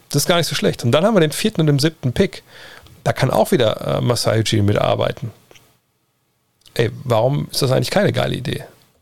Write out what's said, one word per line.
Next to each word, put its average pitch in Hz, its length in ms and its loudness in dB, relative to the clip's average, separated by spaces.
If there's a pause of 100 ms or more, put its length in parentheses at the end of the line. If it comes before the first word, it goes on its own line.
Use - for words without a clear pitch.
das 143 140 0
ist - 60 -6
gar 175 80 2
nicht 165 100 0
so - 80 -6
schlecht. 135 300 -2
Und 120 80 2
dann 156 100 4
haben 220 100 2
wir 202 60 4
den 156 140 2
vierten - 260 -2
und 160 80 2
den 143 120 4
siebten 131 340 -2
Pick. - 300 -2 (600)
Da - 100 0
kann - 180 0
auch - 200 2
wieder, - 460 0
äh, - 40 -2
Masai 117 380 0
Ujiri 107 240 2
mitarbeiten. 107 680 0 (1400)
Ey, 113 180 0 (140)
warum 131 440 0
ist - 120 -6
das 127 100 2
eigentlich 127 180 0
keine 202 220 0
geile - 240 -2
Idee? - 300 -8 (360)